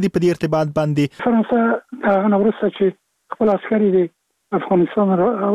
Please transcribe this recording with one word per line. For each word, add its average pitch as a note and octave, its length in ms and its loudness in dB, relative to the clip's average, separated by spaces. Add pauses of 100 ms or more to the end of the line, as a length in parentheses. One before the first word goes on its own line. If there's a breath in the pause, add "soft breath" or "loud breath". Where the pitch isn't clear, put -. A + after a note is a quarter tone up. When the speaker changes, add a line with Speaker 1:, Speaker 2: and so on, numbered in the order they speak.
Speaker 1:
دي G3+ 80 -4
په F3 100 0
دې F3 120 4
ارتباط D#3 420 -2
باندې؟ D3 480 -2
Speaker 2:
فرانسه A#3 320 0 (440)
د G#3 120 2
هغه G3+ 200 2
نه G3 100 2
وروسته G#3+ 340 -2
چې G3+ 60 0 (520)
خپل G#3 220 0
عسکر A3 280 -2
یې F#3+ 120 2
د - 640 -6
افغانستان F#3 580 0
را G3+ 340 0